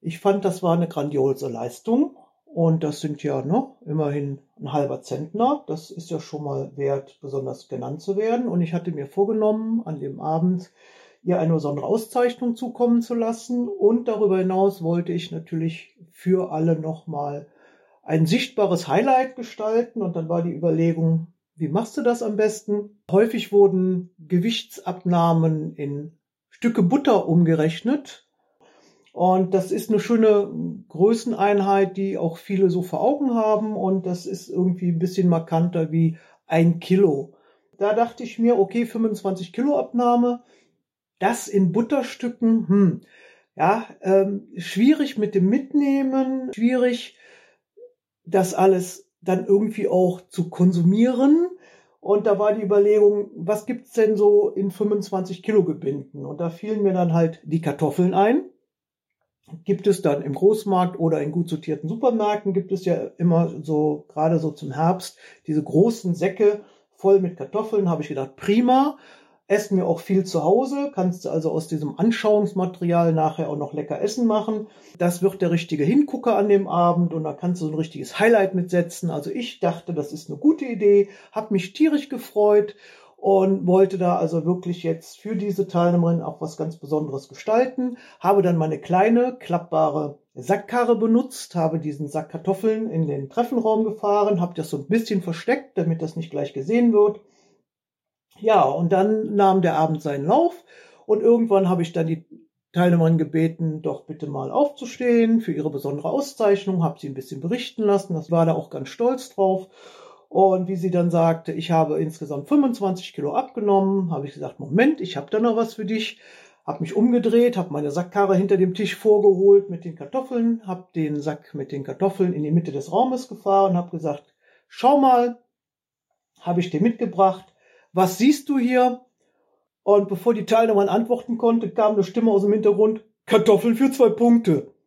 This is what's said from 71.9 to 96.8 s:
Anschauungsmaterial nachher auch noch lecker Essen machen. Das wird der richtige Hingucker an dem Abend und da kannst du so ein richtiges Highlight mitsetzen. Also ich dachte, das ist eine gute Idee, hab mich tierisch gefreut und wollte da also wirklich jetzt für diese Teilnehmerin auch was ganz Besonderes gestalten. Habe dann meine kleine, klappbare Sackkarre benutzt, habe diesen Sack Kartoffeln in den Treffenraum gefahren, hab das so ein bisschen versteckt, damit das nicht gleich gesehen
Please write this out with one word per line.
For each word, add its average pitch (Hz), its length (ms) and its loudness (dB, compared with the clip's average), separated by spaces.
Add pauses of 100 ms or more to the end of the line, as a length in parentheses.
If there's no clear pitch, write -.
Anschauungsmaterial 180 1160 0
nachher 156 340 -2
auch 151 80 -6
noch 147 160 -8
lecker 151 300 -8
Essen 226 240 -2
machen. 214 400 -2 (320)
Das 175 240 -2
wird 190 180 0
der 175 100 0
richtige 165 340 -2
Hingucker 240 520 2
an 208 140 2
dem 196 180 2
Abend 170 460 2
und 156 100 -4
da 151 80 -6
kannst 175 300 -4
du 160 60 -4
so 151 40 -6
ein 156 60 -6
richtiges 160 420 -8
Highlight 208 340 4
mitsetzen. 175 560 -2
Also 143 200 -6
ich - 300 -8
dachte, - 340 -4
das 147 180 -6
ist 160 160 -16
eine 147 100 -12
gute 302 280 2
Idee, 202 420 4 (240)
hab 220 180 -6
mich 180 220 -2
tierisch 294 380 0
gefreut 208 680 2 (400)
und 196 500 2
wollte 190 320 4
da 180 180 0
also 165 280 -2
wirklich 175 400 -4
jetzt 165 340 -6
für 220 160 -8
diese 196 320 -2
Teilnehmerin 170 540 2
auch - 200 -10
was 156 160 -10
ganz 160 200 -6
Besonderes 147 520 -6
gestalten. 247 680 -2 (240)
Habe 196 220 2
dann 170 160 2
meine 156 200 -2
kleine, 233 640 2
klappbare 156 760 -2 (160)
Sackkarre 233 600 0
benutzt, 226 640 0
habe 165 240 0
diesen 147 260 -8
Sack 151 220 -8
Kartoffeln 220 640 -2
in 160 160 -2
den 139 220 -6
Treffenraum 226 560 0
gefahren, 208 580 0
hab 175 120 -4
das 160 140 -8
so - 80 -6
ein 139 120 -8
bisschen 208 340 0
versteckt, - 560 -4
damit 165 240 -2
das 156 140 -8
nicht 165 140 -10
gleich 143 220 -6
gesehen 226 400 2